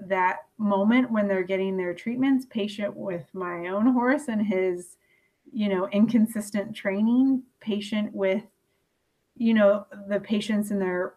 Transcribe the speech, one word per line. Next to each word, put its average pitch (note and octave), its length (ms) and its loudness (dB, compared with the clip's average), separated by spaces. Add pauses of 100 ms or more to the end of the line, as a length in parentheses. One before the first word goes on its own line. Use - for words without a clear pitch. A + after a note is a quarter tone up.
that F#3 320 0 (180)
moment G#3+ 540 4
when G#3 160 2
they're F#3+ 160 0
getting F#3+ 340 -2
their F3 160 -2
treatments, B3+ 560 0
patient G3+ 460 -6
with F#3 380 -8
my F3 340 -6
own G#3 260 0
horse B3+ 340 0
and G#3+ 180 -2
his, F#3 520 -2 (560)
you G#3 160 -2
know, F#3+ 200 0
inconsistent G#3+ 840 0
training, A#3+ 680 2 (160)
patient G#3 560 -4
with, G3 280 0 (960)
you A3+ 160 2
know, G#3 340 4 (220)
the G3+ 100 0
patients G#3 520 -2
and G3 100 -2
their F3+ 360 -2